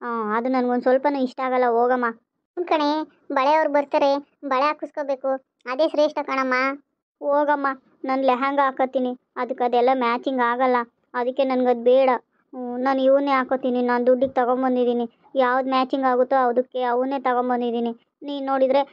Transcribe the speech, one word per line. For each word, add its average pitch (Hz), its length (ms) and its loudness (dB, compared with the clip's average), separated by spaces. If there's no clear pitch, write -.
ಆ, 240 60 -10
ಅದು 233 120 -4
ನನ್ಗೊಂದ್ 247 380 0
ಸ್ವಲ್ಪನೂ 269 320 2
ಇಷ್ಟ 262 200 -4
ಆಗಲ್ಲ, 254 380 0
ಹೋಗಮ್ಮ. 247 320 0
ಹ್ಞೂ 349 80 -4
ಕಣೆ, 302 240 0
ಬಳೆಯವ್ರು 294 420 2
ಬರ್ತಾರೆ, 285 380 2
ಬಳೆ 262 180 0
ಹಾಕಿಸ್ಕೋಬೇಕು, 285 600 -6
ಅದೇ 269 180 0
ಶ್ರೇಷ್ಠ 294 300 0
ಕಣಮ್ಮ. 262 260 0
ಹೋಗಮ್ಮ, 285 460 0
ನಾನ್ 262 200 -2
ಲೆಹಂಗಾ 277 400 2
ಹಾಕತ್ತೀನಿ, 262 440 -2
ಅದಕ್ಕೆ 254 280 -4
ಅದೆಲ್ಲ 240 280 2
ಮ್ಯಾಚಿಂಗ್ 247 480 -2
ಆಗಲ್ಲ, 247 360 2
ಅದಕ್ಕೆ 254 320 -2
ನನ್ಗದ್ 254 380 0
ಬೇಡ. 254 260 4
ಹ್ಮ್, 247 280 -10
ನಾನ್ 269 180 0
ಇವನ್ನೇ 277 380 4
ಹಾಕೋತೀನಿ, 254 520 0
ನಾನ್ 247 180 0
ದುಡ್ಡಿಗೆ 254 300 2
ತಗೊಂಬಂದಿದ್ದೀನಿ, 247 680 0
ಯಾವ್ದು 262 340 0
ಮ್ಯಾಚಿಂಗ್ 262 420 0
ಆಗುತ್ತೋ 254 260 2
ಅದಕ್ಕೆ 254 340 -2
ಅವನ್ನೇ 254 360 -2
ತಗೊಂಬಂದಿದ್ದೀನಿ. 240 720 -2
ನೀನ್ 285 220 -8
ನೋಡಿದ್ರೆ 269 360 2